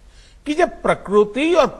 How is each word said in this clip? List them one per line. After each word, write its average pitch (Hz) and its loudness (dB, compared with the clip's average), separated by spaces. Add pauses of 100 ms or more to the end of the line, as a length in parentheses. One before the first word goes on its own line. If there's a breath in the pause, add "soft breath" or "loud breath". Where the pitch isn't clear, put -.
(460 soft breath)
कि 294 -4
जब 320 -2
प्रकृति 208 0
और 302 4 (120)